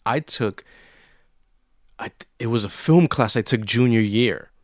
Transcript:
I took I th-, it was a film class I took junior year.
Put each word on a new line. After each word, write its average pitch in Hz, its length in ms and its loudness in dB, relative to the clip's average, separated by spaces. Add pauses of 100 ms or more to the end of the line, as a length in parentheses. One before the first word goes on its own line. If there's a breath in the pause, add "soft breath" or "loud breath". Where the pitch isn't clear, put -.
I 123 160 -2
took - 440 -6 (1400 soft breath)
I - 60 -10
th-, - 200 -20 (100)
it 120 100 -6
was 113 160 0
a 98 40 -6
film 165 380 4
class 120 300 0
I 117 60 0
took 110 220 -2
junior 117 360 2
year. 107 500 -2 (120)